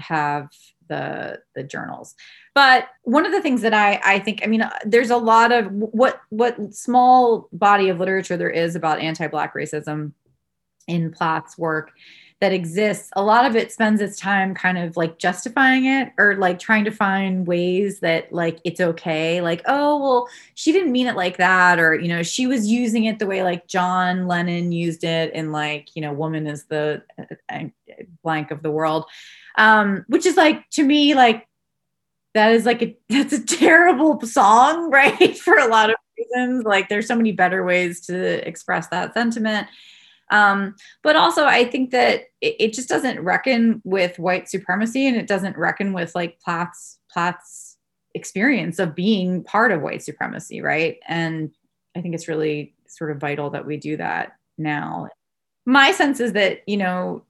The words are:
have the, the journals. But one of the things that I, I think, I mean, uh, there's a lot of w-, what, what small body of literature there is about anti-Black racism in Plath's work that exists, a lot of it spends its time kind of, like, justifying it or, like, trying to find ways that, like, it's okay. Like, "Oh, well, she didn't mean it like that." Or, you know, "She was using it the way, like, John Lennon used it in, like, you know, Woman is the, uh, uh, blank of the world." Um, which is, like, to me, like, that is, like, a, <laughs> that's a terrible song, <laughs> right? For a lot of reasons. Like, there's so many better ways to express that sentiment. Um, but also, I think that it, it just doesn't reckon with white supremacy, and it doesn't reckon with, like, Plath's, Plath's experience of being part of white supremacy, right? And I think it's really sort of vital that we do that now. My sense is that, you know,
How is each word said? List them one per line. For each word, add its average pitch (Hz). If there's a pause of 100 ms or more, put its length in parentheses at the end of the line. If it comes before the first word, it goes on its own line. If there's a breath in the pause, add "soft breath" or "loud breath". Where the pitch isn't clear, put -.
have 147 (400 soft breath)
the, 143 (140)
the 135
journals. - (380 loud breath)
But 262 (160)
one 277
of 359
the 403
things 247
that 220
I, 208
I 196
think, 208
I -
mean, 220
uh, -
there's 226
a 240
lot 233
of 233
w-, 202
what, 247 (100)
what 214
small 247
body 202
of 180
literature 185
there 170
is 170
about 165
anti-Black 156
racism 151 (760)
in 165
Plath's 160
work 156 (480 loud breath)
that 190
exists, 190
a 196
lot 226
of 233
it 220
spends 214
its 202
time 190
kind 185
of, 170
like, 165
justifying 262
it 262
or, 202
like, 185
trying 214
to 214
find 190
ways 180
that, 165
like, 165
it's 170
okay. 165
Like, 170
"Oh, 285
well, 247 (260 loud breath)
she -
didn't 359
mean 247
it 233
like 180
that." 180
Or, 165
you 165
know, 170
"She 254
was 247
using 226
it 220
the 202
way, 190
like, 175
John 180
Lennon 175
used 170
it 165
in, 160
like, 151
you 160
know, 147
Woman 156
is 147
the, 151 (120)
uh, - (120)
uh, - (600)
blank 156
of 156
the 156
world." 156 (520 loud breath)
Um, 214
which 330
is, 339
like, 311
to -
me, 294
like, 233 (880)
that 214
is, 226
like, 233
a, -
<laughs> -
that's 285
a 233
terrible 320
song, 262
<laughs> 277
right? -
For 370
a 262
lot 220
of 226 (220)
reasons. 247
Like, 196
there's 214
so 240
many 226
better 185
ways 180
to 180
express 170
that 180
sentiment. 220 (640 loud breath)
Um, 202 (260 loud breath)
but 302
also, 320
I 240
think 254
that 240 (180)
it, 151
it 220
just 254
doesn't 269
reckon 226
with 180
white 180
supremacy, 220
and 262
it 220
doesn't 190
reckon 196
with, 170
like, 175
Plath's, - (120)
Plath's - (380)
experience 185
of 175
being 185
part 220
of 160
white -
supremacy, -
right? 156
And 160 (440)
I 180
think 170
it's 165
really 156 (140)
sort -
of 143
vital 147
that 143
we 151
do 151
that - (240)
now. 151 (580)
My 277
sense 294
is 233
that, 196
you 202
know, 180